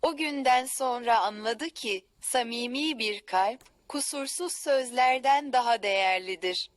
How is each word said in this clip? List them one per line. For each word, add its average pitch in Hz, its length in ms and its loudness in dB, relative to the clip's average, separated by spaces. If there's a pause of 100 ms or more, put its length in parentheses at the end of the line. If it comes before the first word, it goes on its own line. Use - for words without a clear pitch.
O 320 160 0
günden 269 480 2
sonra 240 540 2
anladı 214 500 -2
ki, 202 360 -6 (160)
samimi 247 800 -2
bir 208 220 -4
kalp, 196 380 0 (280)
kusursuz 285 640 -6
sözlerden 262 1000 2
daha 240 300 2
değerlidir. 185 920 0